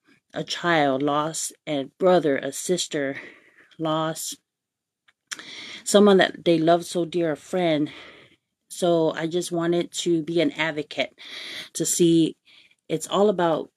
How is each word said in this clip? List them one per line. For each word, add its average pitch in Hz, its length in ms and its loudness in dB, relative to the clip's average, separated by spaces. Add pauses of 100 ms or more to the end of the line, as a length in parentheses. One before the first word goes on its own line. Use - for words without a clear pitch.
(340)
a - 100 -6
child, 143 580 0
lost 151 500 -2 (140)
a 143 180 -4 (140)
brother, 170 380 4
a 139 160 -6
sister, 143 640 -4 (640)
lost 160 580 -4 (1500)
someone 202 360 6
that - 260 2
they 170 140 4
loved 170 260 4
so 175 220 -4
dear, 165 260 -2
a 139 40 -4
friend. 160 540 -2 (800)
So 170 440 0
I 160 140 -6
just 170 240 -4
wanted 170 420 -2
to 170 300 -2
be 165 200 -2
an 147 100 2
advocate 151 640 -6 (540)
to 160 140 -4
see, 165 500 2 (520)
it's 160 200 -6
all 202 220 2
about 170 460 0